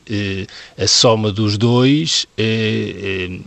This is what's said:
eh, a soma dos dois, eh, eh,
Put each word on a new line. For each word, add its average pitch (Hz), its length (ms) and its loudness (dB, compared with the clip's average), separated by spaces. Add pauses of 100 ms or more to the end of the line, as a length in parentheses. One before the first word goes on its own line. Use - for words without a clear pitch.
(100)
eh, 98 360 -4 (300)
a - 120 -2
soma 110 420 4
dos 104 260 0
dois, 127 680 2 (100)
eh, 107 920 -2
eh, 90 160 -10